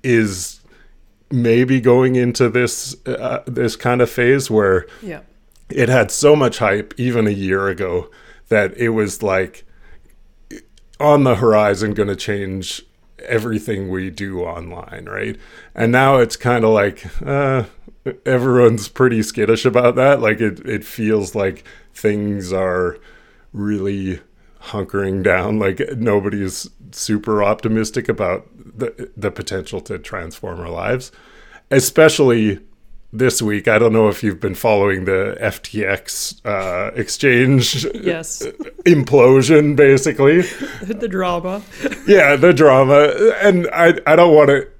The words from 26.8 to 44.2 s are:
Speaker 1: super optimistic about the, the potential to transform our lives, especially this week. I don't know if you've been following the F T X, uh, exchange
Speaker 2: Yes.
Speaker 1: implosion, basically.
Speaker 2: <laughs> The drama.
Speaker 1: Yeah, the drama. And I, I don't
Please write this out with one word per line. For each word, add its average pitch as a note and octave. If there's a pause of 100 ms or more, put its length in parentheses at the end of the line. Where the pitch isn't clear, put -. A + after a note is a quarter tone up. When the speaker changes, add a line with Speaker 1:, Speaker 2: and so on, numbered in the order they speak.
Speaker 1:
super G#2+
optimistic A2
about F#2+ (300)
the, -
the G2+
potential F#2+
to F#2+
transform F2
our E2+
lives, G2+ (580)
especially B2+ (520)
this B2
week. G#2
I G#2+
don't A2+
know A2
if -
you've G2
been F#2+
following G2+
the F#2+
F -
T G#2
X, -
uh, F#2+
exchange C3 (100)
Speaker 2:
Yes. F3 (440)
Speaker 1:
implosion, C#3+
basically. C#3+
Speaker 2:
<laughs> - (200)
The A#3
drama. F#3 (440)
Speaker 1:
Yeah, D3
the E3+
drama. C#3+ (280)
And F#3
I, E3+
I D#3
don't E3+